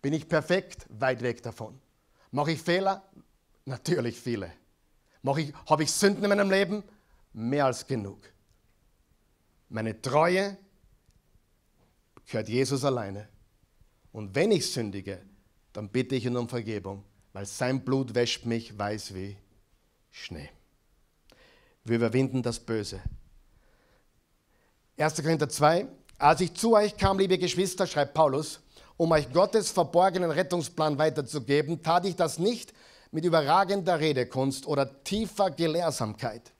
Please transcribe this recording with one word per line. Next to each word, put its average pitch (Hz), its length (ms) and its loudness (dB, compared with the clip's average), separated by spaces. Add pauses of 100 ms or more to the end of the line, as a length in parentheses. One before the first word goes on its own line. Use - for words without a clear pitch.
Bin 143 120 -2
ich 160 160 -4
perfekt? 175 600 0
Weit 120 320 -2
weg 120 220 -4
davon. 113 340 -12 (540)
Mache 147 200 0
ich 160 100 -4
Fehler? 190 420 0 (640)
Natürlich 131 540 -4
viele. 101 320 -6 (720)
Mache 139 200 0
ich, 147 120 -8 (120)
habe 156 180 2
ich 147 80 0
Sünden 202 320 2
in 202 60 2
meinem 196 220 4
Leben? 196 320 0 (500)
Mehr 131 320 0
als 127 200 0
genug. 101 360 -6 (1500)
Meine 110 320 -6
Treue 180 560 0 (1700)
gehört 113 240 -6
Jesus 127 340 0
alleine. 107 440 -4 (840)
Und 104 240 -12
wenn 190 160 2
ich 160 200 2
sündige, 98 500 -8 (500)
dann 107 180 -10
bitte 127 260 -2
ich 123 100 -4
ihn 123 120 -2
um 120 100 -4
Vergebung, 101 560 -8 (280)
weil 98 140 -12
sein 127 380 -2
Blut 127 300 -2
wäscht 120 320 0
mich 113 320 -4
weiß 104 380 -6
wie 98 220 -10 (720)
Schnee. - 380 -14 (1300)
Wir 113 120 0
überwinden 123 480 0
das 117 160 -4
Böse. 104 420 -6 (1900)
Erster 156 280 0
Korinther 151 260 2
zwei. 160 380 4 (320)
Als 147 220 6
ich 170 120 -2
zu 226 220 4
euch 208 220 4
kam, 196 220 2
liebe 185 180 4
Geschwister, 180 500 -2
schreibt 143 260 -2
Paulus, 151 480 2 (340)
um 165 160 2
euch 143 220 2
Gottes 202 380 4
verborgenen 175 600 2
Rettungsplan 156 680 0
weiterzugeben, 147 840 0
tat 175 240 2
ich 175 100 -2
das 165 220 0
nicht 226 360 -2 (380)
mit 156 140 -4
überragender 170 720 4
Redekunst 135 680 0
oder 139 360 -2
tiefer 202 480 -2
Gelehrsamkeit. 139 1080 -4